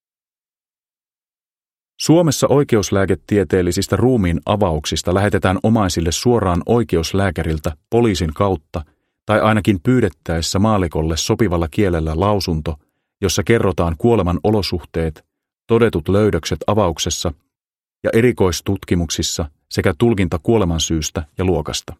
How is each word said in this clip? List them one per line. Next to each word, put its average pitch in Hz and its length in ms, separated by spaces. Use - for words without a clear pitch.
Suomessa 160 480
oikeuslääketieteellisistä 98 1500
ruumiin 104 500
avauksista 87 680
lähetetään 95 480
omaisille 92 500
suoraan 95 540
oikeuslääkäriltä 82 1080
poliisin 92 440
kautta 92 500
tai 107 140
ainakin 107 420
pyydettäessä 98 760
maalikolle 85 580
sopivalla 87 540
kielellä 85 500
lausunto, 87 560
jossa 98 220
kerrotaan 95 560
kuoleman 95 460
olosuhteet, 87 840
todetut 113 420
löydökset 95 580
avauksessa 87 680
ja - 80
erikoistutkimuksissa 95 1400
sekä 95 280
tulkinta 98 440
kuolemansyystä 82 840
ja 92 60
luokasta. 76 560